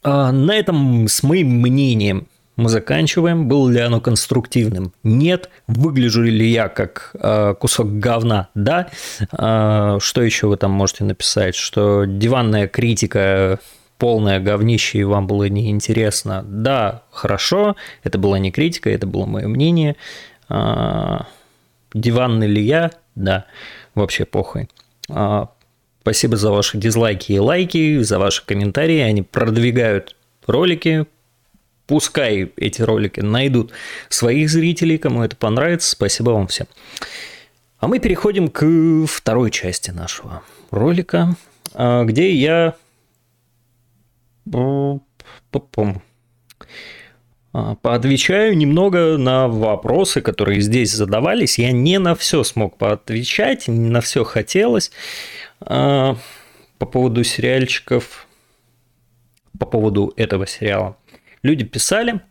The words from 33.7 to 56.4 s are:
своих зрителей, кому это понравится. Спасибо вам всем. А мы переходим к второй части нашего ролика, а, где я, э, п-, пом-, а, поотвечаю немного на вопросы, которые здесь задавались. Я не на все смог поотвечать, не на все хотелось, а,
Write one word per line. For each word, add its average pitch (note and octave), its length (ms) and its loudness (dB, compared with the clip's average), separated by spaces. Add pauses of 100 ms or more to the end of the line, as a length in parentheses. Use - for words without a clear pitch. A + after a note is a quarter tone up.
своих C#3 400 0
зрителей, E3 480 2
кому B2 240 0
это A2+ 140 -2
понравится. C#3 560 0
Спасибо A2 400 -2
вам G2+ 160 0
всем. - 200 -8 (1120)
А - 80 -2
мы A#3+ 120 0
переходим F#3+ 480 0
к D#3+ 580 2
второй A2+ 460 0
части - 400 -6
нашего E2+ 520 -12 (280)
ролика, E3+ 640 0 (380)
а, A#2+ 320 2
где D#3 280 2
я, D#3+ 420 2 (1700)
э, C#3 540 -2 (520)
п-, C3+ 80 -2 (120)
пом-, G2 300 -2 (1500)
а, G#2+ 240 -6
поотвечаю C#3 840 0
немного D#3+ 600 2
на C3 320 2
вопросы, A2+ 720 0
которые G2+ 400 0
здесь A2 320 2
задавались. A#2 680 0
Я B2 140 2
не D#3 260 2
на E3+ 160 2
все C#3+ 300 0
смог G#2+ 320 -4
поотвечать, A2+ 880 -2
не A#2 220 0
на A#2 100 2
все A#2 240 -2
хотелось, G3+ 680 0 (680)
а, C3+ 560 0 (600)